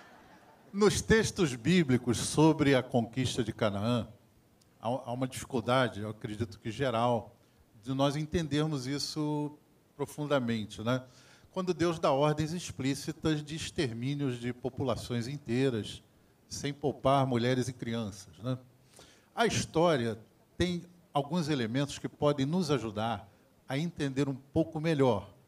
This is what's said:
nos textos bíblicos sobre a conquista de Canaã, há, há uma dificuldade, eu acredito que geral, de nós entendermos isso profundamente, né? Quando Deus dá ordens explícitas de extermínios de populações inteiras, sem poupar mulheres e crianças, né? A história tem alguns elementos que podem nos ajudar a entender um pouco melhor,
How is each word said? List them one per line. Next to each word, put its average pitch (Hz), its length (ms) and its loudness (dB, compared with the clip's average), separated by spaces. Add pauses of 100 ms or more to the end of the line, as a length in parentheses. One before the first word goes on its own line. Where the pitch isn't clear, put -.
(720)
nos 202 280 4
textos 202 540 4
bíblicos 127 640 4
sobre 147 560 4
a 123 80 4
conquista 123 600 0
de 104 100 -4
Canaã, 107 560 0 (720)
há, 107 80 -6
há 120 240 -6
uma 131 140 -4
dificuldade, 123 760 0
eu 107 100 -6
acredito 107 480 -8
que 117 120 -10
geral, 117 640 0 (480)
de 135 120 -6
nós 139 220 2
entendermos 151 680 -2
isso 147 720 -4 (400)
profundamente, 127 880 -2
né? 127 220 -2 (460)
Quando 185 240 -4
Deus 160 240 0
dá 165 140 2
ordens 151 400 2
explícitas 151 920 -4
de 147 140 -10
extermínios 135 840 -4
de 120 140 -4
populações 120 720 -4
inteiras, 123 760 -2 (460)
sem - 240 -8
poupar 135 540 2
mulheres 123 420 0
e 131 40 -6
crianças, 113 680 -8
né? 127 200 -4 (760)
A 226 120 2
história 123 720 0 (380)
tem 175 280 -2 (280)
alguns 143 360 -2
elementos 135 500 -2
que 135 100 -6
podem 147 360 0
nos 160 260 0
ajudar 113 580 -2 (400)
a 135 100 -4
entender 143 500 -2
um 139 60 -2
pouco 165 460 -2
melhor, 135 540 2 (140)